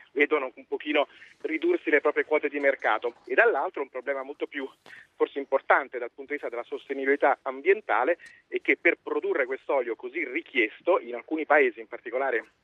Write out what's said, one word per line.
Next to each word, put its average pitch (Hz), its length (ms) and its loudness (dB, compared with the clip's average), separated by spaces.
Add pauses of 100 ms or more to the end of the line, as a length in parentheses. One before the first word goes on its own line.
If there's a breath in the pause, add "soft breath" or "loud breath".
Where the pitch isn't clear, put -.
(120)
vedono 143 420 0
un 135 120 -20
pochino 147 420 -2 (320 loud breath)
ridursi 165 480 -2
le 147 140 4
proprie 147 240 0
quote 151 240 0
di 143 100 -6
mercato, 120 540 0 (100)
e 123 80 -10
dall'altro 175 480 2
un 135 80 -6
problema 135 340 -6
molto 147 240 -10
più 135 220 -8 (480 loud breath)
forse 156 220 0
importante 135 600 2
dal 117 120 -6
punto 139 220 -14
di 147 60 -4
vista 135 120 -8
della 117 180 -8
sostenibilità 139 760 0
ambientale 139 760 0 (300 loud breath)
è - 120 -6
che - 180 0
per - 240 2
produrre 151 440 -2
quest'olio 127 500 -2
così 139 280 -8
richiesto 127 760 0
in 120 140 -8
alcuni 151 320 -6
paesi, 139 340 4
in 110 60 -14
particolare 120 600 -4 (180)